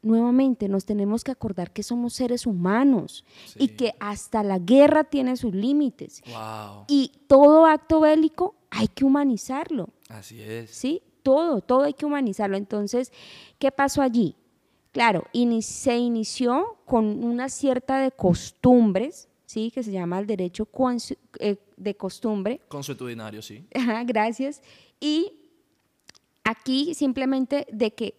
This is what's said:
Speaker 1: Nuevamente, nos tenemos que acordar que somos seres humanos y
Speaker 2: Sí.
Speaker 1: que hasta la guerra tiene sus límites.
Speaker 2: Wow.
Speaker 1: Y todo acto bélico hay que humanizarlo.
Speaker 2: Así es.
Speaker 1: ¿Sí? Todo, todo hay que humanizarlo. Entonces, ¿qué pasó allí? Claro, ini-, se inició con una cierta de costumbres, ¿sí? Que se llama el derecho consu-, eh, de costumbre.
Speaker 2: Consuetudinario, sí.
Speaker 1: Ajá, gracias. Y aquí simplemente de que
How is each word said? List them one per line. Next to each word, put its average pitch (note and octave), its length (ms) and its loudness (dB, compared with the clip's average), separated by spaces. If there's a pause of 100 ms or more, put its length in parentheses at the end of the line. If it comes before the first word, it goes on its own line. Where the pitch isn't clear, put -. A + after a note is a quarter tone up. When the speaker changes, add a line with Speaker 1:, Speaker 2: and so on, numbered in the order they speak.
Speaker 1:
Nuevamente, A#3+ 640 2
nos G3 160 -2
tenemos G#3 380 -2
que - 80 -8
acordar G3 420 -8
que G#3+ 120 -10
somos A#3+ 300 -6
seres B3 320 -4
humanos G#3+ 800 0 (320)
y C4+ 120 0
Speaker 2:
Sí. G#3+ 80 -8
Speaker 1:
que A#3 240 -2
hasta G#3 420 -6
la G3 160 0
guerra C#4+ 460 6
tiene B3+ 320 -4
sus A#3 180 -4
límites. C4 720 -4
Speaker 2:
Wow. A2 640 -14
Speaker 1:
Y C#4 240 2 (160)
todo D4 380 10
acto D#4 340 2
bélico D#4 560 2 (140)
hay A3 180 -2
que - 160 -4
humanizarlo. C4+ 840 -2 (180)
Speaker 2:
Así G#2+ 340 -20
es. A2 280 -12
Speaker 1:
¿Sí? D4 320 -6 (200)
Todo, C#4 380 2
todo B3+ 240 0
hay C#4+ 100 -2
que - 120 -8
humanizarlo. G#3+ 500 -2
Entonces, G#3 560 -6 (480)
¿qué C4+ 100 0
pasó C#4 320 -2
allí? A#3 320 0 (560)
Claro, A3+ 420 0
ini-, A#3 300 0
se - 340 -2
inició A#3+ 880 -2
con A3 380 0
una A#3+ 260 -4
cierta C4+ 520 -2
de C4+ 100 0
costumbres, A3+ 1160 2 (180)
¿sí? A3 240 -6
Que B3+ 140 -8
se G#3+ 80 -10
llama F3+ 260 -4
el G3+ 80 -6
derecho F#3+ 400 -6
consu-, B3 500 -4 (220)
eh, G#3 180 -2 (200)
de G3 200 -8
costumbre. G3+ 680 -6
Speaker 2:
Consuetudinario, A#2+ 760 -12
sí. A2 320 -18
Speaker 1:
Ajá, A#3+ 300 -2
gracias. A#3+ 580 -2 (400)
Y D#4 320 -2 (1120)
aquí C4 500 -2
simplemente C4+ 800 -2
de G#3+ 220 -2
que G#3 240 -8